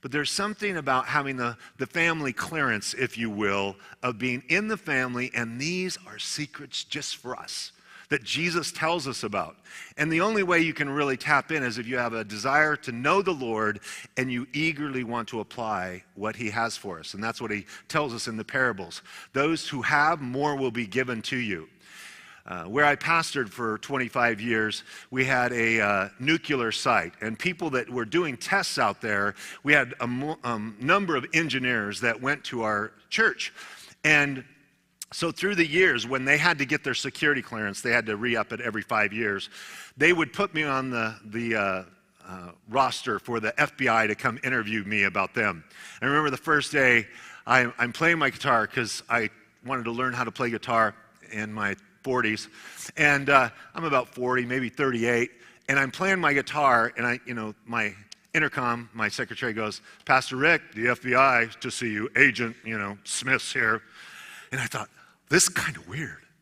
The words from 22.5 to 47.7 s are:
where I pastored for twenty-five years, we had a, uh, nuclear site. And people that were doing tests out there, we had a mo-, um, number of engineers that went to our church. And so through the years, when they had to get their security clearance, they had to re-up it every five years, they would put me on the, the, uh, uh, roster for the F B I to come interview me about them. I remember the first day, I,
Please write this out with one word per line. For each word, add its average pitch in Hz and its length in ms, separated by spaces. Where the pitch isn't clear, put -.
where 117 200
I 147 120
pastored 135 520
for 110 300
twenty-five 120 640
years, 110 420
we 127 120
had 123 280
a, 113 280
uh, 101 280
nuclear 131 540
site. 101 480
And 110 180
people 175 320
that 123 180
were 123 160
doing 143 320
tests - 400
out 110 240
there, 101 360
we 143 100
had 127 280
a 120 80
mo-, 139 340
um, 113 380
number 170 340
of 127 180
engineers 123 680
that 117 200
went 139 260
to 117 180
our 107 260
church. - 440
And 143 420
so 165 200
through 196 240
the 165 100
years, 147 400
when 127 180
they 143 140
had 170 200
to 139 60
get 139 200
their 131 100
security 139 480
clearance, 107 380
they 123 100
had 117 160
to 107 100
re-up 113 360
it 110 80
every 110 220
five 104 300
years, 104 380
they 156 160
would 160 200
put 202 220
me 156 80
on 135 260
the, 113 360
the, 113 320
uh, 95 280
uh, 90 240
roster 117 500
for 117 220
the 107 200
F 147 160
B 131 120
I 113 180
to 107 80
come 117 300
interview 110 400
me 104 180
about 98 320
them. 101 300
I 120 60
remember 147 240
the 131 60
first 147 340
day, 123 380
I, 120 320